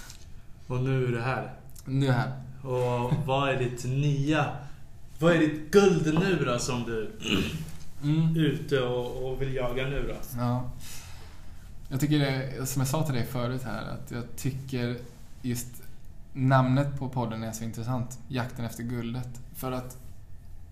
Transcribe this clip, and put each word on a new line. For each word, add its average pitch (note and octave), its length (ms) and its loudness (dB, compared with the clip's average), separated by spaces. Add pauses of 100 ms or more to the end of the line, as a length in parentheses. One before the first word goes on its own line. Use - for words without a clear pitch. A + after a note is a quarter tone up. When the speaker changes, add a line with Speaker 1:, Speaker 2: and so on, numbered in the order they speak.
(680)
Speaker 1:
Och B2+ 160 -2
nu C3 240 2
är B2 60 2
det A#2 100 0
här. A#2+ 320 -2 (300)
Speaker 2:
Nu C3+ 220 2
är C3 60 6
det A#2 60 4
här. - 240 -2 (200)
Speaker 1:
Och B2 640 2
vad C3+ 240 4
är B2 80 2
ditt A#2+ 260 0
nya... C#3 720 2 (600)
Vad E3+ 140 8
är D#3+ 60 8
ditt D3+ 340 2
guld E3+ 480 8
nu F3+ 240 4
då, A#2+ 140 2
som A#2+ 240 -2
du A2 360 -4 (840)
Speaker 2:
Mm. D#3+ 340 4
Speaker 1:
är D#3+ 40 4
ute C3+ 400 2
och, B2 520 0
och B2+ 100 -2
vill C3+ 120 0
jaga B2+ 320 0
nu C#3 220 0
då? - 320 -4
Speaker 2:
Ja. B2 300 0 (1160)
Jag C3 120 -2
tycker D3 180 4
det, C3+ 480 0
som C3+ 140 0
jag C3 80 2
sa D#3 160 2
till C#3+ 100 2
dig A#2 120 2
förut B2+ 360 -2
här, G#2+ 220 -4
att - 260 -6
jag A2+ 260 -6
tycker B2 640 -2 (440)
just B2 260 -2 (640)
namnet C3 680 4
på B2+ 100 -4
podden A2+ 340 -2
är A2 100 -4
så A#2 120 -6
intressant, A#2 540 -4 (100)
Jakten B2 360 -4
efter A2+ 180 -6
guldet. A#2+ 460 -4 (260)
För C3 180 -4
att B2+ 240 -6 (760)